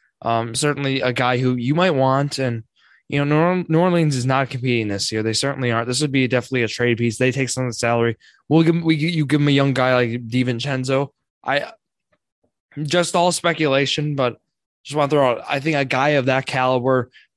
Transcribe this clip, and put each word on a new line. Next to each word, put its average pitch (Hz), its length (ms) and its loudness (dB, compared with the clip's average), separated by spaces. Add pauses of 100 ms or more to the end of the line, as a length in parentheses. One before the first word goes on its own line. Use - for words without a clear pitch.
(220)
Um, 117 320 -2
certainly 135 480 -2
a 123 100 0
guy 123 280 0
who 127 160 0
you 123 180 0
might 180 180 2
want. 135 460 2
And, 120 260 -4 (460)
you 139 80 -2
know, 143 80 0
New 147 100 2
Or-, 175 320 2
New 160 120 2
Orleans 170 360 2
is 123 120 -2
not 135 240 0
competing 120 380 -2
this 101 220 -4
year. 110 120 -2
They 110 100 -2
certainly 131 380 -2
aren't. 117 160 0
This 123 140 -2
would 147 100 -2
be 131 160 2
definitely 123 340 0
a 113 60 0
trade 120 320 0
piece. 117 180 -2
They 127 140 2
take 131 180 -2
some 131 140 -4
of 123 80 -4
the - 20 -8
salary. 117 420 0 (320)
We'll 160 140 4
give 165 140 4
'em, 165 80 -2
we, 160 120 2
you 156 300 -2
give 143 160 0
'em 143 60 2
a 147 40 4
young 139 220 2
guy 127 220 2
like 120 320 -2
DiVincenzo. 131 840 -2 (340)
I, - 280 -4 (1120)
just 170 320 0
all 175 160 2
speculation, 147 840 0
but 123 220 0 (460)
just 139 120 -10
wanna 147 140 2
throw 139 220 4
out, 117 180 -4
I 139 100 -2
think 151 160 -2
a 139 80 0
guy 135 260 0
of 139 180 2
that 131 180 0
caliber 127 640 0 (280)